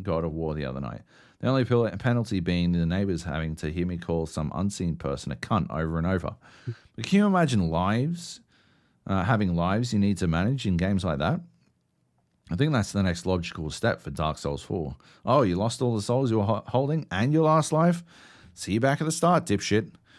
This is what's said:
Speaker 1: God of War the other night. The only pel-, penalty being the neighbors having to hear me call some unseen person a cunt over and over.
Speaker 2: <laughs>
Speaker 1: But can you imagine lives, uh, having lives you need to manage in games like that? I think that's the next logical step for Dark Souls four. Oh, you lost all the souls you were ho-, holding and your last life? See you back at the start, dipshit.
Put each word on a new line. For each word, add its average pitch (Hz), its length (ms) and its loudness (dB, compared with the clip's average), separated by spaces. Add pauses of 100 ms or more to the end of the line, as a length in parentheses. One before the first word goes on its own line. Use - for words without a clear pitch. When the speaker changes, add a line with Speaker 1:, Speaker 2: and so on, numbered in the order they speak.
Speaker 1:
God 85 220 -2
of 82 80 -2
War 78 220 -4
the 76 100 -4
other 65 160 -6
night. 57 220 -10 (400)
The - 80 -2
only 131 160 2
pel-, 117 240 2 (100)
penalty 117 400 0
being 87 320 2
the 85 140 2
neighbors 87 380 -2
having 80 340 -4
to 80 120 -6
hear 87 160 -2
me 90 120 -4
call 82 300 -2
some 78 280 -4
unseen 90 400 -2
person - 380 -6
a - 20 -6
cunt - 340 -2
over 80 280 -2
and 82 100 0
over. 92 280 -2 (300)
Speaker 2:
<laughs> 117 100 -8 (200)
Speaker 1:
But - 120 -8
can 196 120 4
you 208 60 6
imagine 143 440 4
lives, 113 720 -2 (640)
uh, 98 200 0
having 104 320 2
lives 101 340 0
you 107 80 2
need 101 200 2
to 92 80 0
manage 98 380 0
in 92 120 2
games 92 260 0
like 80 160 -2
that? 110 220 0 (1080)
I 85 60 -2
think 143 160 2
that's 117 220 0
the 101 100 2
next 87 220 0
logical 87 460 -2
step - 300 -2
for - 100 -10
Dark 78 260 -2
Souls 71 260 -6
four. 78 320 -6 (300)
Oh, 135 160 4
you 92 160 2
lost 110 240 -2
all 120 120 0
the 110 80 -2
souls 120 300 0
you 110 60 2
were 101 80 2
ho-, 107 220 0
holding 143 440 -2
and 117 220 0
your 160 100 4
last 156 300 4
life? 170 280 2 (520)
See - 180 -8
you 107 80 2
back 143 220 2
at 156 40 -2
the 160 60 -2
start, 170 340 4
dipshit. 101 460 0 (280)